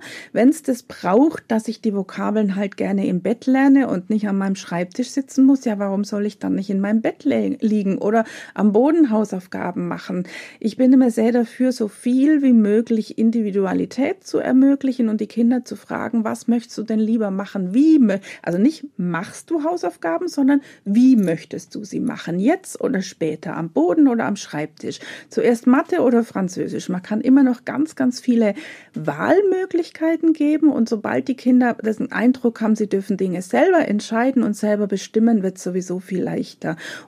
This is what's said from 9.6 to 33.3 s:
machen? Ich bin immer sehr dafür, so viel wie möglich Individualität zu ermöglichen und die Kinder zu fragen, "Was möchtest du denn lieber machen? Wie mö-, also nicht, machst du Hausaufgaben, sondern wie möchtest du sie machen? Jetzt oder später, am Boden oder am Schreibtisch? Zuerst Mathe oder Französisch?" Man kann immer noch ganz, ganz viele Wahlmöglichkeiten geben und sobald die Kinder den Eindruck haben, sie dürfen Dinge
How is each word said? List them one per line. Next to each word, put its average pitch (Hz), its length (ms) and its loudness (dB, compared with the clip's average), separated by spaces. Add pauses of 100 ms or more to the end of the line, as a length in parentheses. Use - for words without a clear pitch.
machen? 180 360 -6 (360)
Ich 214 160 -4
bin 254 160 6
immer 254 180 6
sehr 226 220 0
dafür, 247 400 0
so 226 160 -4
viel 277 540 0
wie 262 100 6
möglich 220 640 2
Individualität 208 1080 -2
zu - 140 -4
ermöglichen 262 680 2
und 214 120 -2
die 214 60 -6
Kinder 240 380 0
zu 208 120 -12
fragen, - 480 -4
"Was 226 220 -8
möchtest 233 300 -2
du 220 60 -6
denn 220 160 -4
lieber 220 320 0
machen? 190 420 -6
Wie 302 260 6
mö-, 202 200 4 (240)
also 175 160 -2
nicht, 269 260 2 (140)
machst 175 520 -6
du 320 140 -2
Hausaufgaben, 339 640 -4
sondern 285 320 2 (240)
wie 240 320 6
möchtest 170 580 -4
du - 100 -10
sie - 160 -8
machen? 170 380 -6
Jetzt 311 440 -2
oder - 180 -2
später, - 560 -8
am 165 140 -6
Boden 320 360 2
oder 233 200 2
am 202 100 -4
Schreibtisch? - 640 -10 (320)
Zuerst 233 360 0
Mathe 311 360 2
oder 240 200 4
Französisch?" - 680 -6
Man 185 120 -4
kann 214 200 -6
immer 269 200 4
noch 247 220 0
ganz, 302 320 -4
ganz 254 240 -2
viele 226 340 0 (400)
Wahlmöglichkeiten 330 1400 0
geben 302 360 2
und 233 180 0
sobald 226 400 -2
die 247 80 -2
Kinder 247 380 2
den 214 380 -4
Eindruck 233 480 0
haben, 220 160 2
sie 214 120 -2
dürfen 196 280 -2
Dinge 185 260 -2